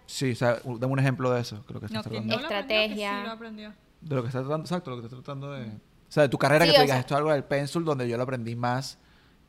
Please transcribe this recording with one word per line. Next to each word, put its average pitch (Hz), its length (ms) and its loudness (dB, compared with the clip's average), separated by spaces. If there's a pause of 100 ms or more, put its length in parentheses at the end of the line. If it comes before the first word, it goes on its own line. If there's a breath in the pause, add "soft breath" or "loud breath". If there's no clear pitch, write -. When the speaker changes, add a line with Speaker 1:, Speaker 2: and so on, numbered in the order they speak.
Speaker 1:
Sí, 131 260 -2
o 113 40 -2
sea, 120 280 2
u-, 123 140 -6
dame 127 140 -2
un 135 60 0
ejemplo 131 320 2
de 123 120 2
eso, 107 240 -10
creo 120 140 -12
que 107 60 -10
estás 214 180 -8
Speaker 2:
No, - 60 -8
que - 0 -
Speaker 1:
tratando. 220 240 -2
Speaker 2:
no 240 80 -2
lo 294 60 -8
aprendió, 285 340 -2
que 214 60 0
sí 214 120 -6
Speaker 3:
Estrategia. 202 240 -4
Speaker 2:
lo 226 60 -8
aprendió. 220 420 -14 (280)
Speaker 1:
De 135 160 -6
lo 131 60 0
que 117 60 -4
estás 127 140 -4
tratando, 151 220 -4
exacto, 170 260 -6
lo 127 60 -8
que 117 100 -12
estás 127 160 -16
tratando 139 300 -12
de, 135 160 -10
o 107 40 -12 (360)
sea, 151 160 6
de 139 40 6
tu 123 80 0
carrera 151 280 6
Speaker 3:
Sí, 170 80 6
Speaker 1:
que - 40 8
tú - 40 10
Speaker 3:
o - 20 8
Speaker 1:
digas, 139 140 4
Speaker 3:
sea 127 40 2
Speaker 1:
"Esto 123 140 -4
es 139 40 2
algo 151 140 2
del 139 120 2
pénsul 143 400 -2
donde 131 240 0
yo 117 80 -2
lo 123 80 0
aprendí 120 320 -4
más 123 420 -4 (500 soft breath)